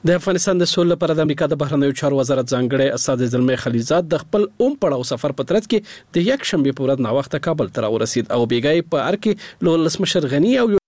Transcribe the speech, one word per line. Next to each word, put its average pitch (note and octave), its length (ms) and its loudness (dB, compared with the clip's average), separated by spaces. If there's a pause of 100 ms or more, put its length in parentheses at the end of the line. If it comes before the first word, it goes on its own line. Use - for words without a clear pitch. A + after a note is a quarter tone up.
د F3 120 6
افغانستان F3+ 420 0
د F3 80 2
سولې F3 220 2
لپاره E3 260 0
د D#3 80 2
امریکا D#3+ 240 0
د D3+ 120 0
بهرنیو C#3 360 0
چارو C#3 220 0
وزارت C3 340 0
ځانګړی C3 460 2
استازی B2+ 340 0
زلمي B2+ 300 2
خلیلزاد B2+ 500 0
د D3+ 100 -2
خپل G#3 240 0
اوم C4 260 0 (120)
پړاو C3 260 0
سفر C#3 300 -4
په - 100 -6
ترڅ G#3+ 220 0
کې G#3+ 60 2 (380)
د F3 120 2
یک C4+ 200 -2
شنبې C#3 300 0
په C3 80 -2
ورځ C3+ 200 0
ناوخته C3+ 400 -2
کابل D3+ 300 -2
ته A2+ 80 -2
راورسید A2 520 -2
او A#2+ 40 2
بیګا A#2+ 340 0
یې E3 200 -2
په C3 120 0
ارګ G#3 180 -4
کې G#3 420 -4
له E3 120 2
ولسمشر E3 560 -2
غني A#3 260 2
او A#3 80 2 (180)